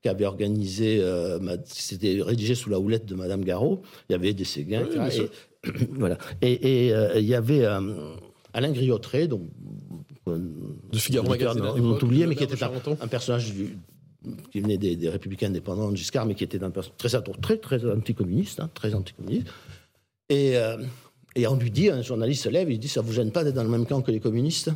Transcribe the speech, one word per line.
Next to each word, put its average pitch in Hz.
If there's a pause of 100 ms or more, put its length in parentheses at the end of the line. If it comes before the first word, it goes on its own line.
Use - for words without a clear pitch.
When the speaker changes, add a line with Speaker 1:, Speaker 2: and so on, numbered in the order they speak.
Speaker 1:
qui 117
avait 98
organisé, 104
euh, 87
ma-, 90 (120)
c'était 98
rédigé 113
sous 117
la 95
houlette 110
de 95
Madame 92
Garot. 131 (280)
Il -
y 92
avait 92
des 95
Séguin, 87
Speaker 2:
Oui, 123
Speaker 1:
et -
cetera. 302
Speaker 2:
bien -
sûr. 110 (340)
Speaker 1:
Et, - (180)
<clears throat> 135
voilà. 90 (240)
Et, 123
et, 113
euh, 110
il 107
y 120
avait, 123
euh, 101 (760)
Alain 139
Griotteret, 127
donc, 104 (840)
euh, 85 (540)
Speaker 2:
Du 113
Figaro 127
Speaker 1:
auditeur -
Speaker 2:
Magazine, 110
à 101
Speaker 1:
non, 117 (120)
Speaker 2:
l'époque, 113
Speaker 1:
non 127
oublié, 135
Speaker 2:
le 170
Speaker 1:
mais 147
qui 143
Speaker 2:
maire 135
de 131
Speaker 1:
était 127
un, -
Speaker 2:
Charenton. 131
Speaker 1:
un 117
personnage 120
du, 98 (760)
qui 104
venait 104
des, 92
des 82
Républicains 98
indépendants 98
de 101
Giscard, 110
mais 101
qui -
était 90
un 92
perso-, 92
très, - (120)
très, 98
très 127
anticommuniste, 110
hein, 160
très 107
anticommuniste. 98 (840)
Et, 139
euh, 113 (580)
et 120
on 131
lui 120
dit, 175
un 131
journaliste 117
se 101
lève, 165
il 113
dit, « 127
Ça -
vous 113
gêne 110
pas 170
d'être 139
dans 123
le 110
même 117
camp 135
que 123
les 110
communistes ? » 123